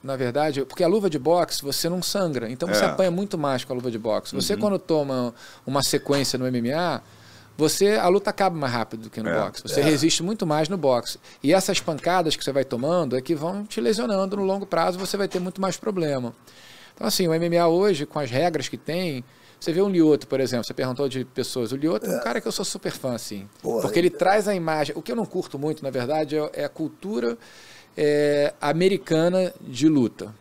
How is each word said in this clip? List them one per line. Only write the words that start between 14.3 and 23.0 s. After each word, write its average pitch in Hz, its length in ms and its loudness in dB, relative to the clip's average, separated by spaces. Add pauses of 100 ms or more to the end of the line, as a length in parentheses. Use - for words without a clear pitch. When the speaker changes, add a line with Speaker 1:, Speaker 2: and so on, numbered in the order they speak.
Speaker 1:
No 202 80 -2
longo 196 200 -2
prazo, 175 340 0
você 190 180 -4
vai 202 100 0
ter 185 140 -4
muito 185 200 -6
mais 190 160 -2
problema. 147 560 -2 (640)
Então, - 100 -8
assim, 190 220 0
o 160 80 2
M 165 120 0
M 170 120 2
A 170 80 6
hoje, 170 400 4
com 151 140 -6
as 135 100 -4
regras 147 380 0
que - 80 -8
tem, 147 480 -6 (340)
você - 140 -4
vê 165 100 0
um 208 60 4
Lyoto, 156 380 4
por 135 120 -2
exemplo, 120 280 0
você - 80 -10
perguntou 131 340 -2
de 127 160 -4
pessoas. 120 480 -4
O 131 40 -4
Lyoto 170 300 -2
é 196 40 -2
um 175 80 0
Speaker 3:
É. - 20 -2
Speaker 1:
cara 233 200 -2
que - 60 -10
eu - 60 -4
sou - 120 -4
super 185 280 -6
fã, 127 220 -6